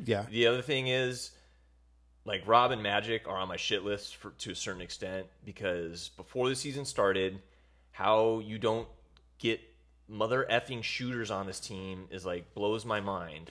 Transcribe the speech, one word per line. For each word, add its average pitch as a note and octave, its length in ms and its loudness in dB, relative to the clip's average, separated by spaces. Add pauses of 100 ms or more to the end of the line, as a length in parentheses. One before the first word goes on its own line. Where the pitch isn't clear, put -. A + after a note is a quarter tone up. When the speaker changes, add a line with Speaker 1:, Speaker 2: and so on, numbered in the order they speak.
Speaker 1:
Yeah. G#2 260 0
Speaker 2:
The A#2 160 4
other B2 160 4
thing C3 260 -2
is, B2+ 440 0 (920)
like, F#2+ 220 -4
Rob A#2+ 240 8
and A#2+ 120 -2
Magic G#2 440 0
are F#2+ 100 -4
on F#2 120 -2
my F2 80 -6
shit G2 280 0
list G2+ 320 -4
for, G2+ 140 -14
to - 220 -10
a - 20 -8
certain F#2 280 -6
extent, F#2 440 -6 (180)
because F2 720 -4
before B2+ 320 -2
the C3+ 80 0
season C#3 280 -6
started, F#2+ 580 2 (480)
how A2 480 6
you G#2+ 200 -8
don't A2+ 280 2 (520)
get A2+ 220 0 (480)
mother A2 420 0
effing A#2+ 340 2
shooters A#2+ 480 -4
on G2 140 -2
this F#2 120 -8
team F#2+ 540 -8
is, F#2 120 -8
like, F2 300 -6
blows G#2+ 300 0
my A2 160 0
mind. E2+ 500 -6